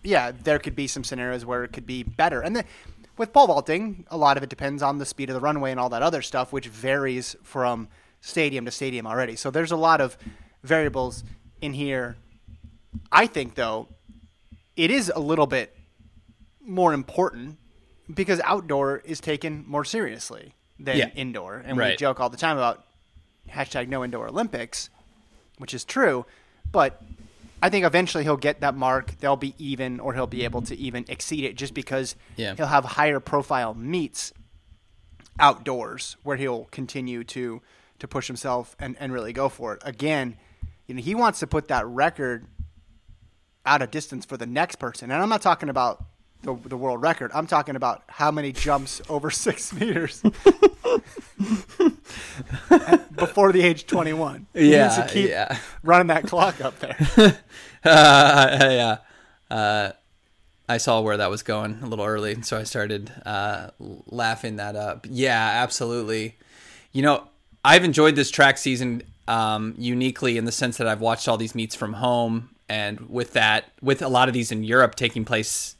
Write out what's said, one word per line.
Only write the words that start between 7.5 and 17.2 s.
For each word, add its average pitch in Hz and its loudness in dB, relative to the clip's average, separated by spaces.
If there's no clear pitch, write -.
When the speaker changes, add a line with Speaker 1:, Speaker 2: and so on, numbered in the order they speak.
Speaker 1:
stadium 139 -2
to 120 -8
stadium 123 -8
already. 113 -4
So 139 -8
there's 160 -2
a 170 -2
lot 160 4
of 131 -2
variables 135 -2
in 147 -8
here. 131 -6
I 196 4
think, 131 -8
though, 113 -6
it 165 2
is 240 -2
a 160 -6
little 151 0
bit 127 -6
more 180 2
important 147 -4